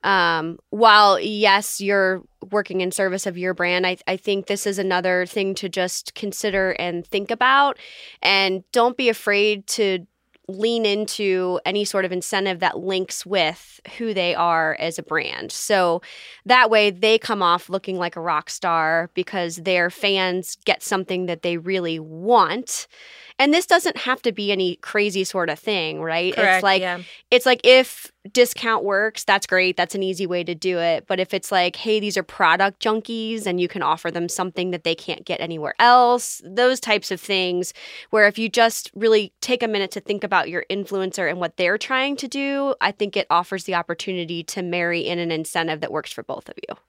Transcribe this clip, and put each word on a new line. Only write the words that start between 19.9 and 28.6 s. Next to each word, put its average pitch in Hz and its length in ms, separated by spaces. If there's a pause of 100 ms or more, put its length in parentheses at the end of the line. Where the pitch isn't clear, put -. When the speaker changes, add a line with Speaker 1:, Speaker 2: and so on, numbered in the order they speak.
Speaker 1:
get - 180
something 185 440
that 170 160
they 170 160
really 170 420
want. 180 880 (520)
And 285 140
this 359 140
doesn't 359 300
have 254 260
to 240 80
be 202 200
any 185 260
crazy 202 460
sort 175 280
of 151 80
thing, 160 420
right? 170 320
Speaker 2:
Correct, 202 220
Speaker 1:
It's 185 80
like, 190 180
Speaker 2:
yeah. 180 200 (280)
Speaker 1:
it's 247 160
like 247 180
if 254 480 (220)
discount 240 500